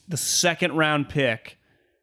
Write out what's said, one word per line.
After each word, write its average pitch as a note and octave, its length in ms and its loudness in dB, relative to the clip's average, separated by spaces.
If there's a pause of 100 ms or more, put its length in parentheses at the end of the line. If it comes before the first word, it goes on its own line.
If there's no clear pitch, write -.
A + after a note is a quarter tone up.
the E3+ 80 -6
second E3+ 580 0
round D3+ 360 0
pick B2+ 480 -2 (460)